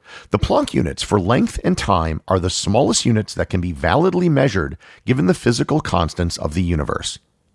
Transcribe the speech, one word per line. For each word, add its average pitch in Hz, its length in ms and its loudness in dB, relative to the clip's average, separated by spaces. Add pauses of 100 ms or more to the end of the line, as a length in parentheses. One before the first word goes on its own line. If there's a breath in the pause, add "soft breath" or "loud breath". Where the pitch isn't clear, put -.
(320 loud breath)
The - 80 2
Planck - 340 0
units - 300 -2
for - 160 2
length 127 440 0
and 175 140 0
time 80 500 0
are 95 120 2
the 87 100 -2
smallest - 560 0
units 107 300 0
that 87 160 -4
can 90 100 0
be 87 100 -4
validly 175 560 0
measured 101 500 0 (280 loud breath)
given 131 220 0
the 180 80 4
physical 139 460 0
constants 85 560 -2
of 76 180 -4
the 92 80 0
universe. - 560 -2 (360)